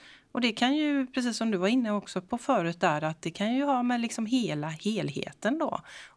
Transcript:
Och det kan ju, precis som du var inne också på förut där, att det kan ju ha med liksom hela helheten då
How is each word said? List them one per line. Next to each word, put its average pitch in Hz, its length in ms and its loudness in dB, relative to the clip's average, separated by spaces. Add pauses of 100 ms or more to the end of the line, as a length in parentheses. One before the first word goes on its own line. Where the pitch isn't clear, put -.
(320)
Och 247 100 -4
det 240 100 2
kan 247 240 2
ju, 285 320 2
precis 240 300 -2
som 226 140 0
du 196 60 2
var 180 100 2
inne 233 240 2
också 196 300 -2
på - 160 -6
förut 175 420 2
där, 151 240 4
att 156 180 -4
det 165 100 -4
kan 208 240 -2
ju 269 80 2
ha 269 200 2
med 247 180 0
liksom 233 240 -4
hela 175 420 0
helheten 190 880 -4
då 320 220 -2 (380)